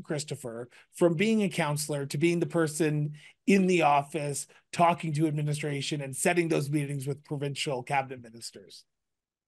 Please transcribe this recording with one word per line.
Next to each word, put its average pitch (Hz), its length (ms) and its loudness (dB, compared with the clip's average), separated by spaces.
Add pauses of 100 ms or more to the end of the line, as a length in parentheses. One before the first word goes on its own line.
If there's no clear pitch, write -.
Christopher, 131 640 -8 (240)
from 175 200 4
being 214 280 2
a 196 60 2
counselor 147 580 -2
to 143 100 -6
being 170 220 2
the 165 80 0
person 151 680 0 (320)
in 190 200 6
the 180 160 4
office, 143 640 0 (260)
talking 170 420 2
to 156 120 2
administration 147 760 -2
and 131 140 -8
setting 175 340 2
those 151 220 0
meetings 143 360 -2
with 143 180 -6
provincial 139 580 -4
cabinet 131 400 -4
ministers? 113 600 -18 (640)